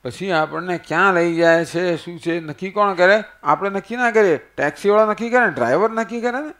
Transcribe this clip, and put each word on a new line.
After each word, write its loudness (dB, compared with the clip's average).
પછી -6
આપણને -2
ક્યાં 2
લઈ 2
જાય 4
છે, -6
શું -12
છે, -4
નક્કી -10
કોણ 0
કરે? 6
આપણે 0
નક્કી -8
ના 0
કરીએ, 4
ટેક્સીવાળો 0
નક્કી -6
કરે, 2
ડ્રાઈવર 0
નક્કી -6
કરે -4
ને. -12